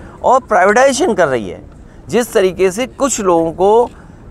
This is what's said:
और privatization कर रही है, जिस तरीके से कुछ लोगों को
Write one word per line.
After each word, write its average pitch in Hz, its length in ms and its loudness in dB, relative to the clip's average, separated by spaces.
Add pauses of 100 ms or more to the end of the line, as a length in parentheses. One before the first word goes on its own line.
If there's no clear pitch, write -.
(240)
और 254 180 2
privatization 233 720 2
कर 170 140 0
रही 117 200 -4
है, 87 120 -14 (480)
जिस 226 240 -2
तरीके 190 380 0
से 226 180 -6
कुछ - 320 -4
लोगों 165 320 0
को 208 380 2 (400)